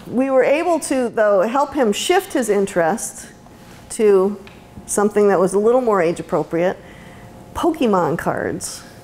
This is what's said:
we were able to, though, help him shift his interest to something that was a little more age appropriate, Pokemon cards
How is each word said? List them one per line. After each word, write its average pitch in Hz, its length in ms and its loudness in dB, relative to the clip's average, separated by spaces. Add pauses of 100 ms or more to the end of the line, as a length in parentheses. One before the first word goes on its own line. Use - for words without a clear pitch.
we 269 240 -2
were 262 120 4
able 320 380 0
to, 254 300 -2
though, 208 320 2
help 269 320 -2
him 254 180 2
shift 370 400 0
his 262 160 -2
interest 196 800 -2 (600)
to 202 500 2 (460)
something 208 420 2
that 190 100 4
was 175 140 2
a 190 60 0
little 240 240 2
more 214 180 2
age 170 180 0
appropriate, 170 600 -4 (760)
Pokemon 196 640 0
cards - 640 -6 (220)